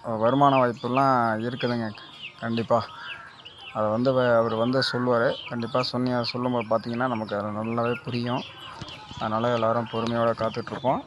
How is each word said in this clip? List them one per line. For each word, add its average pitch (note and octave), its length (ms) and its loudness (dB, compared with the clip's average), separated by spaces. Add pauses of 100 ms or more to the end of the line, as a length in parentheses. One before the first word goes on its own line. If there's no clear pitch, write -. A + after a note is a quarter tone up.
வருமான B2+ 520 4
வாய்ப்புலாம் B2 840 2
இருக்குதுங்க. A#2+ 520 -2 (480)
கண்டிப்பா. A#2 460 0 (880)
அதை G#2+ 160 0
வந்து A#2+ 220 2
வ-, B2+ 240 4
அவர் A2+ 200 4
வந்து B2+ 260 2 (100)
சொல்லுவாரு. B2 440 2 (140)
கண்டிப்பா A#2+ 340 -2 (100)
சொன்னி-, B2 280 0
சொல்லும்போது B2 480 -2
பார்த்தீங்கன்னா, A#2 380 0
நமக்கு A2 300 -2
அது G#2 100 -2
நல்லாவே A#2 560 -2
புரியும். A#2+ 380 -2 (760)
அதனால A2+ 340 0
எல்லாரும் A2+ 380 2
பொறுமையோட A#2 400 0
காத்துட்ருப்போம். A2+ 760 -2